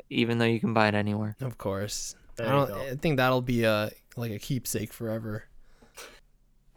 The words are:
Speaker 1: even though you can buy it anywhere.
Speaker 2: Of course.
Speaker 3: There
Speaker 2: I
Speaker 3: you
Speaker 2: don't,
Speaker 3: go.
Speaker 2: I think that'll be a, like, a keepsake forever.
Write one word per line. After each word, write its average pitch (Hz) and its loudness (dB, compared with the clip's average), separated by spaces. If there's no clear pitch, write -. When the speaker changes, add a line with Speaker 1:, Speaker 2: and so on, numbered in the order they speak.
Speaker 1:
even 117 2
though 117 4
you 117 4
can 113 0
buy 110 6
it 104 2
anywhere. 104 0
Speaker 2:
Of 123 -8
course. 101 -6
Speaker 3:
There 117 -4
Speaker 2:
I 117 0
Speaker 3:
you 139 4
Speaker 2:
don't, - -2
Speaker 3:
go. 98 -8
Speaker 2:
I - -6
think 147 0
that'll 127 4
be 123 2
a, 107 2
like, 117 -6
a 104 -6
keepsake 113 -4
forever. 110 -6